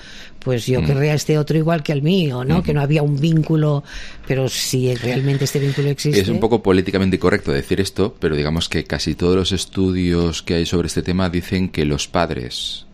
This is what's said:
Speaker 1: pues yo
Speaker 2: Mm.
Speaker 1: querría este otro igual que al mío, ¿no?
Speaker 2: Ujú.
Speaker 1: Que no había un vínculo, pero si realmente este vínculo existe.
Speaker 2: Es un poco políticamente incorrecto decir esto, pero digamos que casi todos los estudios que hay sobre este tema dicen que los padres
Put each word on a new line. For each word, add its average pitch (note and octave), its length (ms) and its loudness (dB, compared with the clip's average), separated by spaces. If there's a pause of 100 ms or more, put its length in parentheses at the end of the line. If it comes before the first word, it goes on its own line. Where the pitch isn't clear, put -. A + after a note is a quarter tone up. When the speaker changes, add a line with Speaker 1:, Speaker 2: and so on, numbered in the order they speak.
(400)
Speaker 1:
pues B2 260 -2
yo B2+ 160 2
Speaker 2:
Mm. D#3 40 0
Speaker 1:
querría D3 280 2
este D3+ 240 0
otro D3 180 0
igual D#3+ 280 0
que E3 80 -2
al C#3 100 -2
mío, D3 420 0
¿no? C#3+ 120 2
Speaker 2:
Ujú. F3 80 2
Speaker 1:
Que D#3 100 0
no D3 60 2
había D3 240 2
un C#3+ 160 0
vínculo, D3+ 640 2 (420)
pero C3 220 0
si B2+ 480 -2
realmente C3 480 0
este C#3+ 160 -2
vínculo C#3 300 0
existe. C#3+ 300 0
Speaker 2:
Es F#2+ 80 2
un A2+ 120 0
poco A2+ 240 2
políticamente F#2+ 500 4
incorrecto F2+ 380 2
decir D2+ 280 0
esto, - 380 -2
pero D#2 160 0
digamos D#2 340 0
que D#2+ 140 -2
casi D2+ 320 -4
todos F2+ 220 2
los F#2 160 0
estudios F2 880 0
que - 120 -2
hay E2+ 120 0
sobre E2+ 220 0
este E2 140 -2
tema F#2 280 0
dicen F2+ 380 -2
que D#2 160 -2
los C#2+ 240 -2
padres D2+ 840 -4